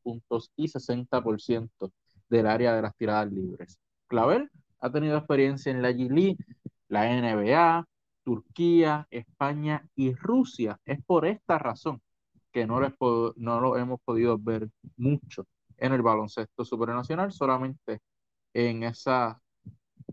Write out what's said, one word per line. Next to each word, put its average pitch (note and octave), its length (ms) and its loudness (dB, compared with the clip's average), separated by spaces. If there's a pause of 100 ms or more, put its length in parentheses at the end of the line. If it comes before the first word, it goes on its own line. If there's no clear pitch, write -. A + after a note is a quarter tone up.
puntos A#2 540 -8
y D#3 120 -2
sesenta B2 540 -4
por G#2+ 180 -2
ciento A2+ 520 -4 (360)
del A2+ 180 4
área A2+ 280 4
de A2 80 0
las G#2+ 140 -6
tiradas G#2+ 340 0
libres. F#2 480 -8 (300)
Clavel F3 420 2 (300)
ha B2+ 100 -4
tenido D3+ 260 0
experiencia C#3 540 2
en B2+ 100 -2
la B2 100 2
G B2 200 -2
League, F3+ 280 4 (500)
la G#2+ 220 2
N A#2+ 260 2
B G#2 180 2
A, E3 320 4 (380)
Turquía, D3+ 840 2
España D3 840 -4
y C3 180 0
Rusia. F#3 720 -2
Es C#3 200 -4
por D#3+ 220 2
esta F#3 320 -2
razón B2+ 440 -6 (540)
que A#2 100 0
no A#2+ 140 0
les C3+ 160 -2
po-, A#2 400 0
no A#2 240 -2
lo B2 160 2
hemos B2 240 -4
podido A#2 380 0
ver G#2+ 320 -4 (260)
mucho C3+ 480 -2 (320)
en B2+ 160 -2
el C3 80 2
baloncesto A2 640 -2
supernacional, B2+ 680 -4
solamente C3 680 -4 (540)
en A#2 280 0
esas A#2 540 -2 (760)